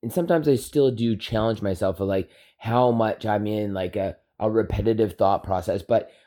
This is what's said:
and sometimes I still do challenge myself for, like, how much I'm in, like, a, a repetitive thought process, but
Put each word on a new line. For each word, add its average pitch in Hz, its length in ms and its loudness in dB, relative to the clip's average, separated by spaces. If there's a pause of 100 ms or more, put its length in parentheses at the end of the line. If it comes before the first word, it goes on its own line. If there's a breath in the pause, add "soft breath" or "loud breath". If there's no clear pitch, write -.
and 117 120 -8
sometimes 170 340 0
I 143 80 4
still 135 380 2
do 113 240 0
challenge 110 440 -2
myself 95 360 -2
for, 98 80 -4
like, 95 260 -2 (260 soft breath)
how 123 360 2
much 110 340 0
I'm 104 220 0
in, 104 260 -2
like, 92 220 -4
a, 98 200 -4 (260)
a 110 80 2
repetitive 110 680 0
thought 98 260 2
process, 92 380 -2
but - 280 0 (160 soft breath)